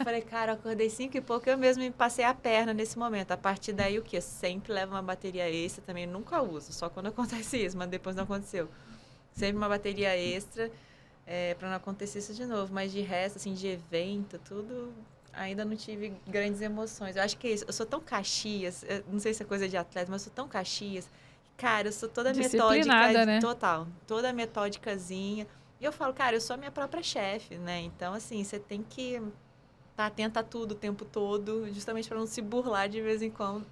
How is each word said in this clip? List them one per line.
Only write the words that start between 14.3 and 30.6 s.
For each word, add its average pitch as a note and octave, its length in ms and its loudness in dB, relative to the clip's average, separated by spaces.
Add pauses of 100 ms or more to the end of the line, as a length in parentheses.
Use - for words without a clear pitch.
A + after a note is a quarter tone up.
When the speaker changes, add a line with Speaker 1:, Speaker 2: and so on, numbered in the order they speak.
Speaker 1:
tudo, A#3+ 460 -8 (400)
ainda G3 320 -4
não G#3+ 100 0
tive G#3+ 380 -6 (160)
grandes G3+ 320 2
emoções. G#3+ 560 -4
Eu F#3+ 60 4
acho G#3+ 160 2
que B3+ 80 -4
é A3+ 60 2
isso. G#3 140 0
Eu - 60 -4
sou A3+ 140 -2
tão C#4 140 -2
Caxias, G3 840 -2
eu G3 240 -2
não G3+ 100 0
sei A3 120 2
se A3 100 -4
é - 40 -6
coisa G3 200 0
de F#3 120 0
atleta, F3+ 320 -2
mas G3 100 -2
eu G3+ 60 -10
sou G#3+ 80 -16
tão C4+ 120 -6
Caxias. F#3+ 600 -4 (480)
Cara, G#3+ 320 4
eu G#3 40 -2
sou A3+ 180 -4
toda B3 200 2
Speaker 2:
Disciplinada, C4 540 8
Speaker 1:
metódica, A3+ 420 10
Speaker 2:
né? G#3+ 140 6
Speaker 1:
total. F#3+ 480 2 (180)
Toda A#3 280 2
metódicazinha. G3+ 1120 -2 (320)
E B3 60 -8
eu D4+ 80 2
falo, C#4 200 0
"Cara, B3+ 240 4
eu A3+ 60 4
sou A#3+ 100 -4
a B3 60 -2
minha C#4 120 -10
própria D4 320 -2
chefe, G3+ 540 -2
né? F3 240 -4
Então, F3+ 320 -6
assim, G#3+ 320 -4
você G#3 140 -6
tem G#3 280 -6
que B3 320 -6 (800)
tá G#3+ 100 2
atenta A3 340 0
a - 20 -2
tudo A3+ 300 -4